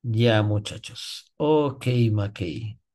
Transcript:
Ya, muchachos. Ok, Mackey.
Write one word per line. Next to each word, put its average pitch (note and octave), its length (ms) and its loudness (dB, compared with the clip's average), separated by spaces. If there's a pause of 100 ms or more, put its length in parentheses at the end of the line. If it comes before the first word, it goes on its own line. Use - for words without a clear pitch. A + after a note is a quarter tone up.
Ya, A2+ 400 4
muchachos. - 920 -6
Ok, D3 500 0 (260)
Mackey. G2+ 640 -6 (160)